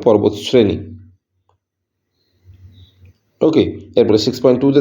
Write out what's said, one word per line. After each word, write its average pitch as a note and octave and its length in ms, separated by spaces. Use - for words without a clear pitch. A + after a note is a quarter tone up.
পর্বত G#2+ 300
শ্রেণী। G#2 300
ওকে, - 220
এরপরে G#2+ 260
সিক্স - 180
পয়েন্ট B2 180
টুতে C#3 200